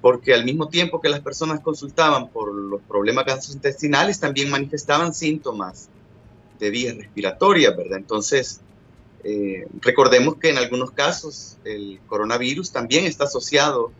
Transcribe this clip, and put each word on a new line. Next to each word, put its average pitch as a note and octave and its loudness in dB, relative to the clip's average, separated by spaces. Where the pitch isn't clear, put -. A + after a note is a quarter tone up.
Porque B2+ 4
al A#2 4
mismo D3 -2
tiempo E3+ -2
que D#3 0
las C#3+ 0
personas D3+ -6
consultaban D3 0
por G#2 -8
los G2+ -8
problemas A2 0
gastrointestinales, C#3+ 0
también C#3+ -2
manifestaban D3 0
síntomas C3 -6
de G#2 -2
vías A#2 -4
respiratorias, A2 2
¿verdad? F2+ -6
Entonces, A2 -2
eh, G2+ -6
recordemos B2+ 6
que D#3+ 2
en C#3 2
algunos B2 -4
casos D3+ -4
el G2+ -10
coronavirus A#2+ -2
también C3+ 0
está D#3 -2
asociado C#3 0